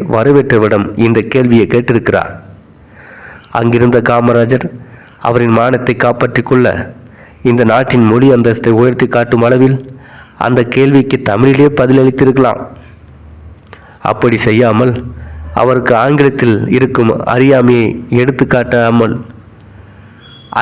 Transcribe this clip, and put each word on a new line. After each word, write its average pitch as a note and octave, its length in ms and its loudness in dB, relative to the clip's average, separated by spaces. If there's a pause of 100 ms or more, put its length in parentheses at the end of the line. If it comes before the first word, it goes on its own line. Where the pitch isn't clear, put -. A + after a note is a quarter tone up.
(160)
வரவேற்றவரிடம் A2 680 2 (200)
இந்த A2+ 140 2 (120)
கேள்வியை A#2+ 360 2
கேட்டிருக்கிறார். A2+ 640 -2 (1300)
அங்கிருந்த A#2+ 380 2 (120)
காமராஜர் A#2+ 560 0 (600)
அவரின் A#2+ 300 0
மானத்தை B2 380 0
காப்பாற்றிக் A#2+ 560 -2
கொள்ள B2+ 160 2 (800)
இந்த A#2+ 120 0 (100)
நாட்டின் B2 400 2
மொழி B2 240 4
அந்தஸ்தை A#2 440 0
உயர்த்தி B2 280 0
காட்டும் A#2 400 0
அளவில் C3 300 2 (680)
அந்த B2 160 0 (140)
கேள்விக்கு C3+ 420 2 (120)
தமிழிலே C3 380 2 (100)
பதிலளித்திருக்கலாம். C3 840 0 (1500)
அப்படி A#2 260 0 (100)
செய்யாமல் A#2 460 2 (680)
அவருக்கு B2 320 0 (120)
ஆங்கிலத்தில் C#3 520 0 (200)
இருக்கும் B2+ 360 0 (200)
அறியாமையை B2 540 2 (340)
எடுத்துக்காட்டாமல் A#2 960 0 (1500)